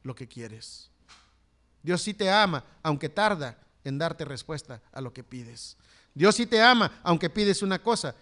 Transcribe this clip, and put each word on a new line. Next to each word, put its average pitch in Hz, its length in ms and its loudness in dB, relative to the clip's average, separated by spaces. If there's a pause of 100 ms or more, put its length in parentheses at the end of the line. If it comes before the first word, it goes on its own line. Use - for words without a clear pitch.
lo 131 120 -12
que 120 120 -18
quieres. 113 640 -18 (920)
Dios 170 200 -2
sí 208 120 -6
te 196 160 -2
ama, 196 340 2 (180)
aunque 151 260 -2
tarda 170 500 -2 (240)
en 139 140 -6
darte 160 300 -6
respuesta 135 560 -12 (100)
a 135 80 -12
lo 123 140 -12
que 127 100 -18
pides. 117 540 -18 (340)
Dios 196 220 6
sí 233 120 -2
te 226 140 4
ama, 233 420 6
aunque 170 280 0
pides 202 320 0
una 190 200 -2
cosa 208 400 -2